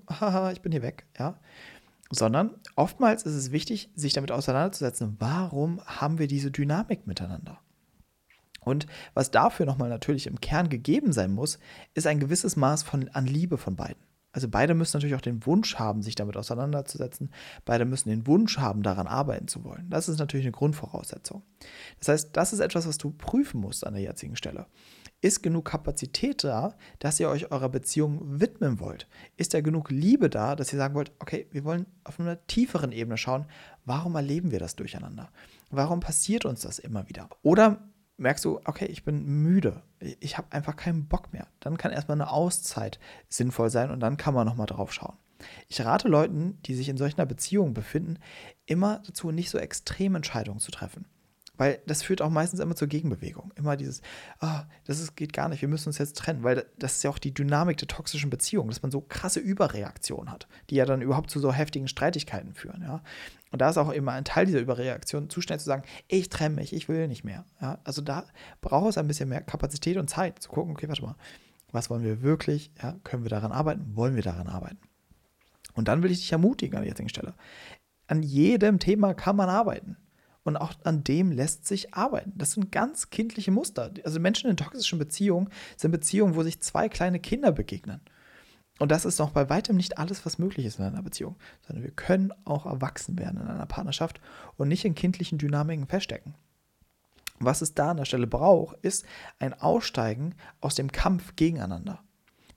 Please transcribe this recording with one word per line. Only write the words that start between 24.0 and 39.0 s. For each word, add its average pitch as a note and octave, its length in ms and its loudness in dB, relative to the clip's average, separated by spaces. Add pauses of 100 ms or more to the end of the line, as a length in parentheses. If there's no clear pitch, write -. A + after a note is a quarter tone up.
jetzigen - 320 -8
Stelle. - 320 -8 (540)
Ist G3 200 4
genug E3 240 0
Kapazität - 800 -2
da, C#3 320 0 (240)
dass D3+ 200 0
ihr D#3+ 100 2
euch D3 220 -2
eurer C3 180 0
Beziehung D3 720 -2
widmen C#3 400 2
wollt? - 280 -10 (300)
Ist - 180 0
da D#3+ 60 2
genug D#3 280 0
Liebe F3+ 400 6
da, A2 260 0
dass C#3+ 160 -4
ihr C#3 60 -2
sagen C#3 160 0
wollt, C#3+ 240 -2
okay, - 320 -6
wir C#3+ 140 -6
wollen E3+ 240 -2 (160)
auf - 160 -10
einer E3+ 260 -4
tieferen E3+ 460 2
Ebene A2+ 260 -4
schauen, C3+ 300 -2 (380)
warum D#3+ 300 -2
erleben D3 360 0
wir F#2+ 80 0
das F2 160 -6
durcheinander? - 560 -10 (400)
Warum D3+ 300 0
passiert G#3 440 0
uns B2 160 -4
das - 160 -8
immer G#2+ 320 -8
wieder? F#2 200 -14 (120)
Oder G3+ 380 8 (380)
merkst C3+ 280 2
du, D#3+ 200 0
okay, - 200 -4
ich - 200 -8